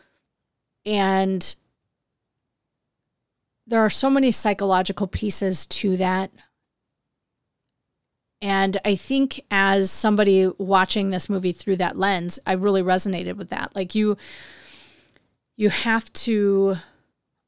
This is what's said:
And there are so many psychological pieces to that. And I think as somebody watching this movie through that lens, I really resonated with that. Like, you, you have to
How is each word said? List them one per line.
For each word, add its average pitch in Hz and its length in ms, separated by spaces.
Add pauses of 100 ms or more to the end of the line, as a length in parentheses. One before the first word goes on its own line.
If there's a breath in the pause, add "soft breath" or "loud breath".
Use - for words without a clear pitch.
(840 soft breath)
And 190 720 (2000)
there 226 140
are 214 100
so 269 200
many 269 200
psychological 196 760
pieces 190 600
to 185 300
that. 185 340 (2000)
And 196 420
I 202 120
think 269 440 (100)
as 196 400
somebody 202 580 (100)
watching 196 500
this 185 220
movie 185 220
through 190 240
that 175 200
lens, 185 480
I 190 80
really 190 300
resonated 180 540
with 202 120
that. - 260
Like, 190 200
you, 214 240 (1400 loud breath)
you 208 140
have 226 440
to 196 640 (720 loud breath)